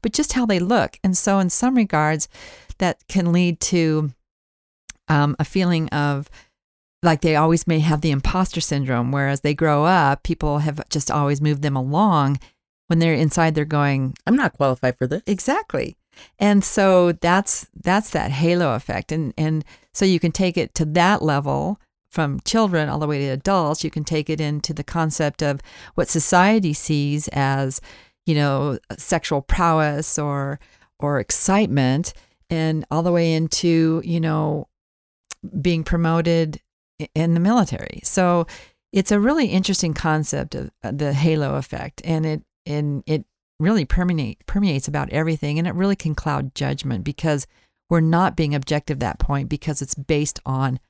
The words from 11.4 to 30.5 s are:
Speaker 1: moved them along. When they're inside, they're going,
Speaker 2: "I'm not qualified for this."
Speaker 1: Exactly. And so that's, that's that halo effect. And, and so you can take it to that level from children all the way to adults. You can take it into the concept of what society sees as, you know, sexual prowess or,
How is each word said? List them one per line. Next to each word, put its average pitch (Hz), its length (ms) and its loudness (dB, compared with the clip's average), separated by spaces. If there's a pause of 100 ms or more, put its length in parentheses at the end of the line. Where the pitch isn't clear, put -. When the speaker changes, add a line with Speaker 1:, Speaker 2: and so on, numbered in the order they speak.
Speaker 1:
moved 147 220 0
them 139 140 -2
along. 143 600 2 (500)
When 165 100 2
they're 165 160 4
inside, 156 400 2
they're 151 100 0
going, 143 500 -2 (120)
Speaker 2:
"I'm 233 100 4
not 269 180 0
qualified 127 420 0
for 127 100 -2
this." 147 200 -4
Speaker 1:
Exactly. 233 680 -2 (420)
And 202 260 4
so 185 480 4
that's, - 540 0 (120)
that's 196 320 0
that - 200 -2
halo 160 440 2
effect. - 380 -6
And, 151 240 -4
and 156 280 -2 (280)
so - 140 -2
you 185 120 4
can 165 140 0
take 180 240 0
it - 200 -4
to 160 100 0
that 175 360 2
level 147 560 -2 (300)
from 143 320 -2
children 180 480 0
all 143 100 -4
the 151 80 -2
way 147 120 -2
to 139 100 -2
adults. 156 560 0
You 160 60 -4
can 151 140 -6
take 156 260 -2
it 156 100 -2
into 147 320 -4
the 151 120 -8
concept 156 580 -2
of 143 180 -2 (340)
what 170 140 0
society 185 640 4
sees 147 640 -2
as, 135 460 0 (440)
you 165 100 0
know, 143 440 0 (180)
sexual 151 460 -2
prowess 156 760 0
or, 143 400 -4 (400)